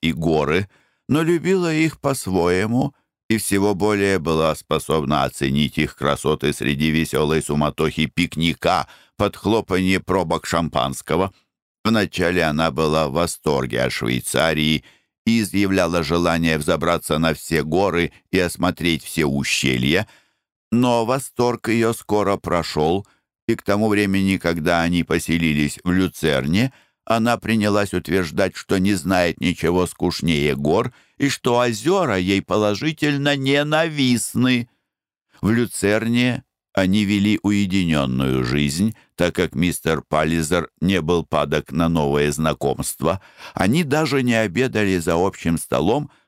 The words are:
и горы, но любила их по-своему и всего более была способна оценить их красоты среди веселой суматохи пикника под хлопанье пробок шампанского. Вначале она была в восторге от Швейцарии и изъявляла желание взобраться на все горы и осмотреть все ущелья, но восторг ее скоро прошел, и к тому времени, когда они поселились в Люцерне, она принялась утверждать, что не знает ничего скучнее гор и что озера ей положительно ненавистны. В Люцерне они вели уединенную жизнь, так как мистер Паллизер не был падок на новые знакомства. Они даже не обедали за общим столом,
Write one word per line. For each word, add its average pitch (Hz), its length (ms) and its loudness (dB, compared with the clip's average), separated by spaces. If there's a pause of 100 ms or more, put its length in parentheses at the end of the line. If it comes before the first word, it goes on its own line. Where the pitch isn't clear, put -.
и 80 100 0
горы, 80 560 0 (400)
но 147 160 2
любила 170 500 0
их 156 280 -2
по-своему 107 920 0 (360)
и 113 80 2
всего 101 360 0
более 98 460 2
была 80 340 0
способна 76 720 -2
оценить 69 540 -2
их 76 180 -2
красоты 71 560 0
среди 73 400 -2
веселой 78 500 0
суматохи 73 640 -2
пикника 82 800 -2 (280)
под 101 220 -2
хлопанье 95 640 0
пробок 85 440 -2
шампанского. 80 880 -2 (520)
Вначале 90 580 0
она 78 280 0
была 78 360 0
в 65 60 -6
восторге 67 720 -2
от 62 100 -2
Швейцарии 76 920 0 (420)
и 113 160 2
изъявляла 92 640 0
желание 82 540 2
взобраться 80 600 0
на 80 160 2
все 78 300 -2
горы 85 480 0 (200)
и 92 80 2
осмотреть 85 640 -2
все - 220 -2
ущелья, 69 800 0 (640)
но 120 340 2
восторг 120 640 -2
ее 113 240 2
скоро 101 440 0
прошел, 85 720 0 (400)
и 117 80 2
к - 80 -8
тому 104 260 2
времени, 98 480 2
когда 85 440 0
они 85 220 2
поселились 80 800 0
в 87 80 0
Люцерне, 85 840 0 (320)
она 113 320 0
принялась 104 560 0
утверждать, 92 640 -2
что - 220 -2
не 98 160 2
знает 87 480 0
ничего 87 460 0
скучнее 76 680 0
гор 85 380 0 (240)
и 139 120 0
что 123 300 0
озера 123 580 0
ей 95 240 2
положительно 143 920 0
ненавистны. 135 1300 0 (720)
В 98 100 2
Люцерне 117 920 0 (300)
они 95 320 2
вели 101 380 2
уединенную 78 1000 0
жизнь, 73 520 0 (200)
так 87 200 0
как 82 180 -2
мистер 80 480 -2
Паллизер 80 680 0 (120)
не 92 200 2
был 82 220 0
падок 73 480 -2
на 82 160 0
новые 73 440 0
знакомства. 71 920 -2 (320)
Они 123 300 2
даже 139 400 0
не 120 100 0
обедали 107 640 0
за 85 180 0
общим 85 440 0
столом, 104 500 0 (180)